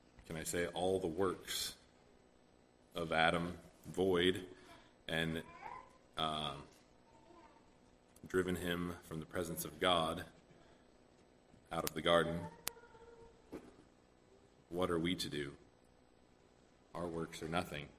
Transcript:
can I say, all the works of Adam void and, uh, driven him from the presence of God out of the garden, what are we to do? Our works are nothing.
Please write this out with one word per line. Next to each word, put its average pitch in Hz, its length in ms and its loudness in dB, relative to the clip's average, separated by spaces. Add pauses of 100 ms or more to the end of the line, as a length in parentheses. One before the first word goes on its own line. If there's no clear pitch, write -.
(260)
can 82 100 -6
I 80 80 -4
say, 87 300 2
all 92 260 2
the 92 60 0
works 85 680 -2 (1200)
of 85 160 -2
Adam 85 420 4 (400)
void 92 480 4 (680)
and, 80 360 0 (760)
uh, 76 360 -2 (1700)
driven 90 280 2
him 87 480 -2
from 80 160 -8
the 78 80 -8
presence 85 380 -4
of - 140 -12
God 85 460 2 (1500)
out 82 120 0
of - 100 0
the 80 80 -2
garden, 82 380 6 (2250)
what 90 220 2
are 85 80 4
we 85 160 2
to 82 140 -6
do? 71 220 -4 (1400)
Our 85 140 -4
works 82 340 -4
are 80 60 -6
nothing. 78 380 -2 (120)